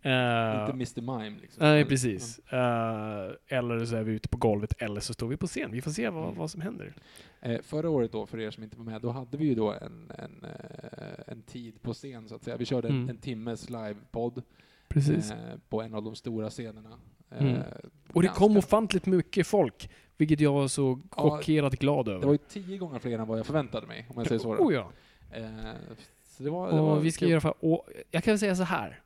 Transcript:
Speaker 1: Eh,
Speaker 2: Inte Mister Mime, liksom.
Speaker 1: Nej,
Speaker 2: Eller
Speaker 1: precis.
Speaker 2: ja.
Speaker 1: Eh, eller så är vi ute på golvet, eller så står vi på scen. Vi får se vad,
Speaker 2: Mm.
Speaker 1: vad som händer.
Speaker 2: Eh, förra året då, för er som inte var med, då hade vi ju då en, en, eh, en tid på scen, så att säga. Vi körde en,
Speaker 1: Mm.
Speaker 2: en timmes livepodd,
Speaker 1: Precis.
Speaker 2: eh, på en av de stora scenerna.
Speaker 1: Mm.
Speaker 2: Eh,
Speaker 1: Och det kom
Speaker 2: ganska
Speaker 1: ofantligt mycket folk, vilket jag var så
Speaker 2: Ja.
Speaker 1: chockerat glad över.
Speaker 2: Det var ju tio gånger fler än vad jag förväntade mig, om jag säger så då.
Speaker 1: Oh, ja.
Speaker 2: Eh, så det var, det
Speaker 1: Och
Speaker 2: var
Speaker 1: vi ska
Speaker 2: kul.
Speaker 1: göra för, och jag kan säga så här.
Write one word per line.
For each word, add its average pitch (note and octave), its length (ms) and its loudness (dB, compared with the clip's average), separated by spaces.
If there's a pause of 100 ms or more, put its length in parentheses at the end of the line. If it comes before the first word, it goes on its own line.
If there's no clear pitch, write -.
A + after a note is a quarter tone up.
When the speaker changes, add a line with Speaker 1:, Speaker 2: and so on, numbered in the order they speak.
Speaker 1:
Eh, A#2 600 2
Speaker 2:
Inte G#2+ 140 -2
Mister B2 260 -6
Mime, A2+ 400 -6
liksom. - 220 -6
Speaker 1:
Nej, D3+ 160 8
Speaker 2:
Eller C#3+ 100 4
Speaker 1:
precis. A#2 500 0 (100)
Speaker 2:
ja. A2+ 800 0
Speaker 1:
Eh, - 20 -10 (160)
eller A#2+ 380 -2
så A#2 100 -2
är A2 80 0
vi A2 100 -2
ute - 160 -4
på - 80 -2
golvet, G#2+ 440 2
eller G#2 200 -4
så - 120 -6
står A2+ 140 -6
vi C3 100 -2
på F#3+ 100 -4
scen. - 240 -6
Vi A3+ 100 -6
får D#3 100 -4
se G#3+ 180 -2
vad, E3 140 -6
Speaker 2:
Mm. E3+ 120 -6
Speaker 1:
vad D#3+ 160 -6
som - 100 -10
händer. - 320 -8 (480)
Speaker 2:
Eh, A#2 200 -2
förra D#3 280 -4
året B2 220 2
då, G#2+ 140 -6
för A2+ 140 -10
er G#2+ 120 -6
som - 120 -14
inte G#2+ 140 -16
var A#2 80 -14
med, A2 160 -8
då A#2+ 80 -2
hade B2+ 280 -8
vi D#3 80 2
ju C3+ 100 6
då A2 160 4
en, - 460 -10
en, - 260 -14
eh, - 840 -14
en A#2 140 -14
tid A2+ 400 -16
på A#2+ 120 -6
scen, A#2 360 -14
så A2 60 -14
att - 80 -18
säga. A#2+ 140 -8
Vi A#2+ 80 -2
körde A#2 220 0
en, C3+ 80 4
Speaker 1:
Mm. B2 140 -2
Speaker 2:
en A#2+ 80 -10
timmes A#2 520 -8
livepodd, A#2 760 -6 (440)
Speaker 1:
Precis. C#3 440 2
Speaker 2:
eh, A2+ 260 -12 (120)
på A2 120 -2
en A2 120 -10
av G#2+ 100 -6
de A2 120 -8
stora A2 340 -6
scenerna. A2 500 -14 (300)
Speaker 1:
Mm. C3+ 260 2
Speaker 2:
Eh, B2+ 60 -2 (520)
Speaker 1:
Och E3+ 80 4
det F#3 60 6
kom G3+ 260 6
Speaker 2:
ganska G3+ 140 6
Speaker 1:
ofantligt G#3 380 2
mycket F3+ 420 2
folk, F3 420 2 (280)
vilket D#3 220 4
jag D3 140 6
var C#3 140 4
så C3 340 2 (160)
Speaker 2:
Ja. D3+ 120 6
Speaker 1:
chockerat D3 500 2
glad C#3 280 4
över. F#2+ 120 -2
Speaker 2:
Det A2 60 0
var C#3 80 6
ju D3 60 4 (100)
tio G3 280 -8
gånger D#3+ 220 -6
fler A#2 200 -4
än A2 80 -4
vad A2 120 0
jag A2 60 -4
förväntade C3+ 420 -4
mig, A2+ 220 -12
om - 80 -12
jag A#2 100 -4
säger A#2 120 2
så A2 160 -2
då. - 80 4
Speaker 1:
Oh, B3 100 4
ja. G#2 180 -2 (400)
Speaker 2:
Eh, A2 400 -10 (520)
så - 200 -18
det C#3+ 60 -2
var, F3 220 -4
det D#3 80 4
Speaker 1:
Och D#3 80 6
Speaker 2:
var D3+ 120 6
Speaker 1:
vi D#3+ 120 2
ska - 80 -6
Speaker 2:
kul. F3 100 4
Speaker 1:
göra E3 120 6
för, - 240 -2
och E3 240 2 (220)
jag E3 120 0
kan G#3+ 160 4
säga G3+ 160 2
så F#3 80 0
här. D#3+ 420 -4